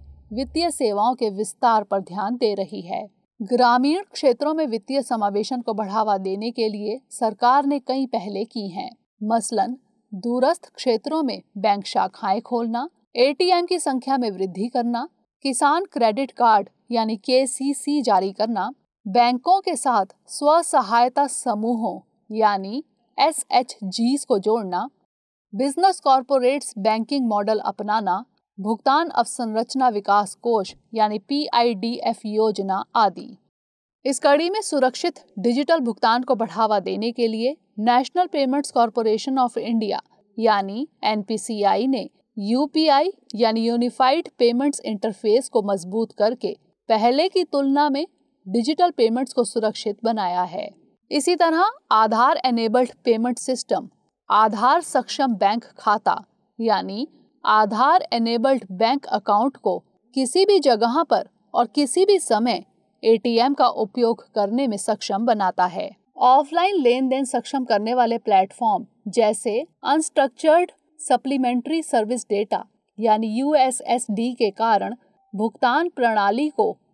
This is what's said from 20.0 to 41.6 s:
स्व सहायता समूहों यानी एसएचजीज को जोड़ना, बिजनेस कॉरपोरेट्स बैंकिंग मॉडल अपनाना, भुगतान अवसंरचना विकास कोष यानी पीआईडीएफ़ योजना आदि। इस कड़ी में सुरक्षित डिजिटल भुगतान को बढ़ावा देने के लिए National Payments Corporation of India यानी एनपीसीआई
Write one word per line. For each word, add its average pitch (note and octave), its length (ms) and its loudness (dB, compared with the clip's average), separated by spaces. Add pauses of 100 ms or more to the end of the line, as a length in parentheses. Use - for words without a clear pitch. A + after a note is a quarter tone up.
स्व D4+ 340 2
सहायता A#3+ 640 2
समूहों A3 720 -4 (360)
यानी G#3 480 0 (360)
एसएचजीज B3 1080 0
को G#3 140 0
जोड़ना, G#3+ 500 -2 (640)
बिजनेस D#4 440 0
कॉरपोरेट्स C4+ 800 2
बैंकिंग A3 500 0
मॉडल G#3 320 0
अपनाना, G#3 640 -4 (340)
भुगतान A3+ 500 0
अवसंरचना A#3 800 -2
विकास G3+ 460 0
कोष A3 380 -2 (200)
यानी G#3+ 260 0
पीआईडीएफ़ A#3 1080 -2
योजना G#3 600 -2 (100)
आदि। G3 420 0 (680)
इस C4 140 -2
कड़ी D4+ 300 4
में G#4+ 120 -4
सुरक्षित C#4 520 -2 (260)
डिजिटल C4+ 400 2
भुगतान A#3 440 0
को B3 120 0
बढ़ावा G#3 440 0
देने F#3+ 320 -4
के A#3 160 0
लिए A3+ 300 -4 (220)
National B3+ 480 0
Payments C#4 500 -2
Corporation A3+ 600 0
of B3 200 0
India G#3+ 420 -2 (400)
यानी G#3+ 480 0 (160)
एनपीसीआई G#3+ 840 -2